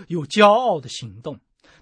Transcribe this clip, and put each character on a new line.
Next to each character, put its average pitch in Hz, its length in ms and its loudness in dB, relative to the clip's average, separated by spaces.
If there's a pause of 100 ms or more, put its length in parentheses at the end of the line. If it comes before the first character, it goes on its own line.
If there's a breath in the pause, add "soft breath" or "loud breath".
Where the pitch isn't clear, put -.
有 160 180 -6
骄 208 260 4
傲 220 280 0
的 135 80 -16
行 110 340 -14
动。 - 180 -12 (420 soft breath)